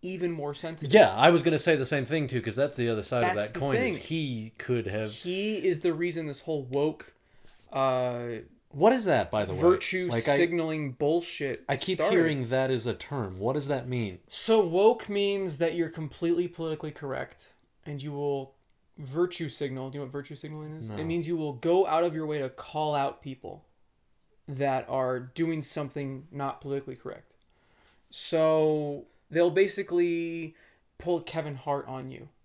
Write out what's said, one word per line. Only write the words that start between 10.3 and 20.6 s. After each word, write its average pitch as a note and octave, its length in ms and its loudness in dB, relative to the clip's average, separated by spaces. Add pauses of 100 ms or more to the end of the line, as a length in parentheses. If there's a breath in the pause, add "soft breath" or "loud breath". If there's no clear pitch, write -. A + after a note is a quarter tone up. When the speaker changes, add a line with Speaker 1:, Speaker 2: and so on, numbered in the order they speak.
Speaker 1:
signaling D#3+ 560 0
bullshit D3+ 760 -2
Speaker 2:
I C#3 80 2
keep F#3 220 0
Speaker 1:
started. F#3+ 160 2
Speaker 2:
hearing D3+ 340 4
that C3 220 2
is B2 160 0
a A2 80 -2
term. G2+ 460 -6
What B2 140 0
does C#3+ 140 -2
that B2+ 200 -2
mean? A2+ 300 -4 (100)
Speaker 1:
So A3 360 4
woke G3 440 4
means G3 500 -2
that E3 160 0
you're E3+ 140 0
completely E3+ 580 -2
politically D#3+ 460 -6
correct, C3+ 560 -10 (360)
and D3 160 -8
you D3 120 -10
will C#3 420 -4 (440)
virtue D#3 500 -2
signal. C3 420 -6
Do C3+ 80 -12
you - 20 -8
know C#3 60 -8
what B2+ 60 -14
virtue C#3+ 240 -10
signaling D3+ 400 -12